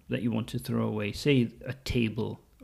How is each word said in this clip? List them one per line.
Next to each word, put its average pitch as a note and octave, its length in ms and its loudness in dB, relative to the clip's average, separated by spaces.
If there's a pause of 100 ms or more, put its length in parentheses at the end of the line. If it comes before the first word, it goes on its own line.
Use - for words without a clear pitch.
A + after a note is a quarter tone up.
that - 140 -2
you A2+ 100 0
want A2+ 160 -2
to B2+ 100 -6
throw A#2 300 0
away, G#2 240 -2
say B2+ 400 4 (120)
a B2+ 80 -6 (120)
table G#2+ 560 0 (240)